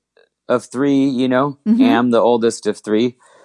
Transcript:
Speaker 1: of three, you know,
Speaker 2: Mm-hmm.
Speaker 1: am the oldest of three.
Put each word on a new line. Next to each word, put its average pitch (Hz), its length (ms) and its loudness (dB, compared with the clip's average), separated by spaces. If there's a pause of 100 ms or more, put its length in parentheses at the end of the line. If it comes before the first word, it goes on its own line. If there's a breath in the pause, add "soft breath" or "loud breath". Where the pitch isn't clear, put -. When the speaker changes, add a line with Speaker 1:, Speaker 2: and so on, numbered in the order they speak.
(480)
Speaker 1:
of 120 180 -2
three, 139 400 0
you 131 220 -2
know, 135 380 -2
Speaker 2:
Mm-hmm. 226 160 2
Speaker 1:
am 123 280 2
the 117 100 2
oldest 113 460 0
of 104 120 -4
three. 113 380 -2 (280 loud breath)